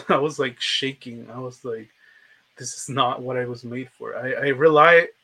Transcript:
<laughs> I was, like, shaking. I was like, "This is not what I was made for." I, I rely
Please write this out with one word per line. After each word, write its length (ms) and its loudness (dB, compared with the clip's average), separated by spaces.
<laughs> 40 -8
I 80 2
was, 220 -4
like, 220 -6
shaking. 680 -8
I 80 -14
was 260 -14
like, 240 -10
"This 200 -12
is 120 -14
not 340 -2
what 140 -6
I 80 -4
was 180 -12
made 260 -12
for." 260 -14
I, 180 -6
I 160 -4
rely 580 6